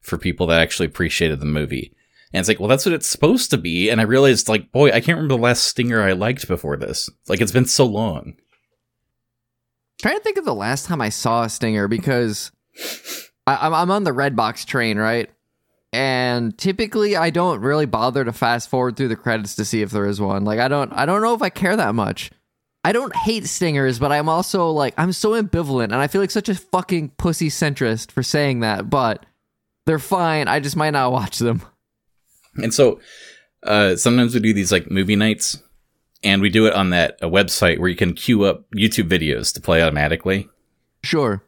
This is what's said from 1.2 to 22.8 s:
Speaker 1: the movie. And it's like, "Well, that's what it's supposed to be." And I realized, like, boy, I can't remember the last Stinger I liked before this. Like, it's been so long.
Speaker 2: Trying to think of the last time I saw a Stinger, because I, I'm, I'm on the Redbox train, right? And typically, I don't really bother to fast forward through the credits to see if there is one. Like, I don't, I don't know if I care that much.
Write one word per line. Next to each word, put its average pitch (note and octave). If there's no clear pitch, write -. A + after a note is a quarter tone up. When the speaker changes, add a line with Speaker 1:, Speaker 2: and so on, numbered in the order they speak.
Speaker 1:
the D2
movie. D2
And F#2+
it's F2+
like, G#2+
"Well, G#2
that's C3+
what F3
it's -
supposed A3+
to C3+
be." F2
And A#2
I A2
realized, C3
like, A2
boy, D3+
I A#2
can't E3+
remember C#3
the A2+
last A#2+
Stinger A#2+
I F#2+
liked A2
before D2
this. -
Like, F#2
it's G#2
been B2+
so C3+
long. G2+
Speaker 2:
Trying E4
to G#4+
think G4+
of E4+
the C#3+
last A2
time E3+
I G#2+
saw A#2
a A2+
Stinger, A2
because A#2
I, C3+
I'm, D#3+
I'm F3
on G3+
the D#3+
Redbox A#2+
train, A2+
right? A2+
And B2
typically, G#3
I E3+
don't E3+
really D3
bother A#2+
to A#2
fast A#2+
forward B2+
through C3
the A2
credits A2
to A2
see G#2+
if G2
there G2+
is G2+
one. G2
Like, G#2+
I B2+
don't, C#3+
I C3
don't G3
know A#3
if A3
I F#3
care A3
that B2+
much. G2+